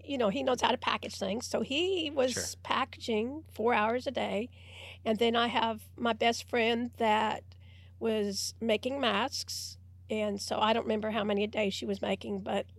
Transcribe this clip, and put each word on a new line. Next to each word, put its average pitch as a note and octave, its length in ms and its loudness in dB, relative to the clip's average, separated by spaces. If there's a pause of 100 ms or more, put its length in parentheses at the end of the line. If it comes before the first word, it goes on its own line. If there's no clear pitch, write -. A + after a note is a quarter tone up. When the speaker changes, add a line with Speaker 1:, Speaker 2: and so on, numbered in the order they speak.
Speaker 1:
you C#4 140 -4
know, A3+ 120 4
he C4 140 0
knows B3+ 180 2
how A3+ 100 4
to B3 60 2
package - 380 -4
things. G3 320 -4
So - 140 -2
he D#4+ 480 -2
was C4 240 2
Speaker 2:
Sure. - 300 -6
Speaker 1:
packaging B3 880 -2
four A#3 220 2
hours A3+ 340 2
a C#4 40 -4
day. G#3 380 -2 (560)
And A3 140 2
then A#3 160 4
I A#3 120 4
have A3+ 340 0 (160)
my A#3 160 2
best A#3 360 0
friend A#3 480 2
that G#3+ 460 2 (560)
was G#3+ 640 -2
making A3+ 400 2
masks. - 760 -2 (320)
And G#3 320 -2
so G#3+ 180 -2
I A3 140 6
don't A#3 100 0
remember A3 280 0
how G#3+ 120 0
many G#3 200 2
a G#3 40 0
day G#3+ 220 0
she G3 160 -6
was G3+ 160 -4
making, G3+ 400 -2
but G3+ 240 -2 (140)